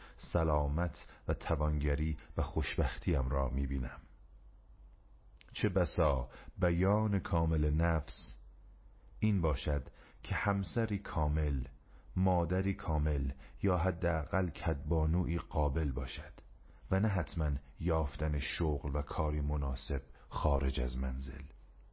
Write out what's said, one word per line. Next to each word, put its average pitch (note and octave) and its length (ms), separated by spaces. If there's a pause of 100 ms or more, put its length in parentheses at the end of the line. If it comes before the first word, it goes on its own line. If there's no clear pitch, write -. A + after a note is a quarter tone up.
(180)
سلامت D#2 880 (200)
و E2 60
توانگری D2+ 840 (200)
و - 40
خوشبختیم D2 880
را C2+ 200
می‌بینم.» C2+ 500 (1500)
چه - 160
بسا E2 600 (300)
بیان F#2+ 600
کامل D#2+ 500
نفس D#2+ 680 (840)
این G#2 180
باشد D2 480 (340)
که G2 120
همسری G2+ 640
کامل، D2+ 640 (520)
مادری F#2 580
کامل D2+ 580 (320)
یا F#2 140
حداقل E2+ 720
کدبانویی D#2+ 880
قابل D2+ 540
باشد - 420 (580)
و F#2 80
نه G#2+ 80
حتماً E2 440 (280)
یافتن D#2 600
شغل C#2+ 560
و D2 60
کاری D2+ 400
مناسب C#2+ 600 (280)
خارج C2+ 500
از B1 180
منزل. C2 460 (500)